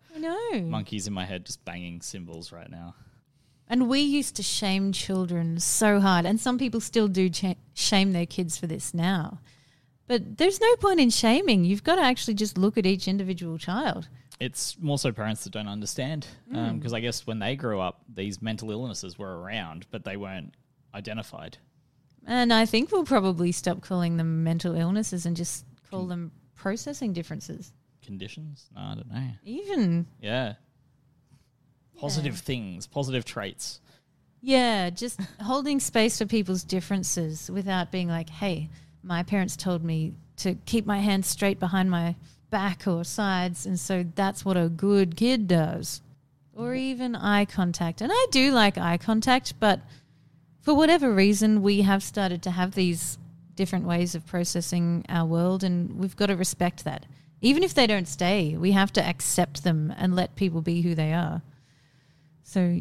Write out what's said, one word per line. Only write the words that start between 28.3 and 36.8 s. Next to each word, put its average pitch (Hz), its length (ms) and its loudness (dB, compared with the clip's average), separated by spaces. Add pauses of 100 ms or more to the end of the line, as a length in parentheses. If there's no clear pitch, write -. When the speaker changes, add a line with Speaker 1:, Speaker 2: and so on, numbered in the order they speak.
Speaker 2:
No, 101 80 -16
I 101 120 -10
don't 107 160 -14
know. 127 200 -8 (140)
Speaker 1:
Even. 226 640 -2 (140)
Speaker 2:
Yeah. 110 340 -4 (1400)
Positive 143 360 -4
Speaker 1:
Yeah. - 60 -10
Speaker 2:
things, 101 460 -8
positive 131 380 -4
traits. - 560 -10 (600)
Speaker 1:
Yeah, 240 500 2
just 220 300 -8
<laughs> - 200 -12
holding 269 400 -2
space 226 380 2
for 214 80 -2
people's 185 380 0
differences 180 840 -4